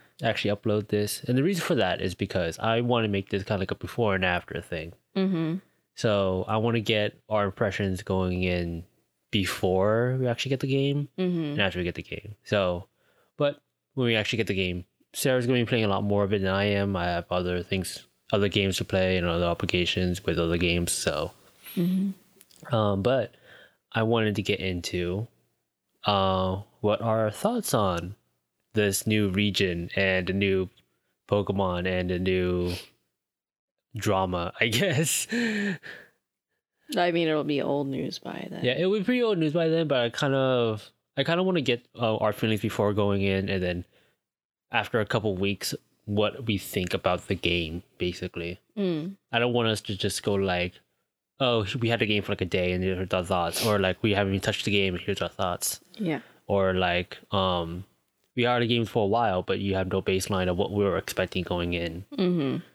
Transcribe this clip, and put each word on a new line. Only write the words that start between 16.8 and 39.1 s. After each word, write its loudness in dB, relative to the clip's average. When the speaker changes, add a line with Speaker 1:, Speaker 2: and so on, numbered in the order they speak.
Speaker 1:
I -2
have -2
other 0
things, -6
other 4
games 2
to -4
play 2
and 0
other 0
obligations 0
with 0
other 2
games. 0
So, -2
Speaker 2:
Mm-hmm. -4
Speaker 1:
um, 2
but 0
I 0
wanted 2
to 0
get -2
into, -4
uh, 0
what 2
are 0
our 0
thoughts -2
on 0
this 2
new 4
region 0
and 2
the -2
new 2
Pokemon 0
and 0
the 0
new 0
drama, 0
<laughs> -16
I 4
guess. 0
Speaker 2:
I -4
mean, 2
it'll 2
be 0
old 0
news -6
by -10
then. -6
Speaker 1:
Yeah, 2
it'll 0
be -2
pretty 0